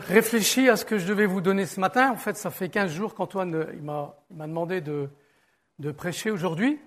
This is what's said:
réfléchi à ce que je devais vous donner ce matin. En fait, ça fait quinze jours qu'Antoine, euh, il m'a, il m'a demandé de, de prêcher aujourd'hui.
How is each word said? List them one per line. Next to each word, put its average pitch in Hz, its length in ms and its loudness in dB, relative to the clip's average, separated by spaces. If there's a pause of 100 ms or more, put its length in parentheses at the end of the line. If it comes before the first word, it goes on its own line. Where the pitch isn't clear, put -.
réfléchi 220 640 4
à 220 80 8
ce - 80 -4
que 214 120 0
je 170 80 -2
devais 208 200 4
vous 190 160 0
donner 190 240 2
ce - 160 -8
matin. 254 280 4
En 240 60 -2
fait, 196 220 -6
ça - 120 -6
fait 180 200 -6
quinze 196 200 0
jours 180 260 -6
qu'Antoine, 180 380 -4
euh, 160 200 -2
il - 80 -12
m'a, 147 340 -6 (140)
il 175 80 -18
m'a 156 100 -10
demandé 170 320 -2
de, 143 300 -4 (720)
de 147 120 -6
prêcher 175 400 -4
aujourd'hui. 185 560 0